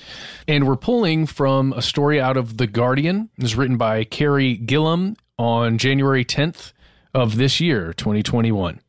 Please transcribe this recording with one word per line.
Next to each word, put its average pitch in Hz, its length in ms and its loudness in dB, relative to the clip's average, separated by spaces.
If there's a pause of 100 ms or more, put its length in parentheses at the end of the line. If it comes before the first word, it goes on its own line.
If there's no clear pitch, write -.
(500)
And 143 180 2
we're 135 80 2
pulling 165 500 0
from 135 480 0
a 123 80 -6
story 147 380 0
out 131 160 0
of 117 220 -4
The 120 100 0
Guardian. 135 720 0
It 127 60 -6
was 113 120 -2
written 127 220 0
by 110 260 0
Carrie 135 540 0
Gillam 156 580 0 (220)
on 117 400 2
January 135 480 2
tenth - 480 -4 (400)
of 113 240 2
this 131 240 2
year, 107 320 0
twenty 107 280 -2
twenty-one. 107 680 -2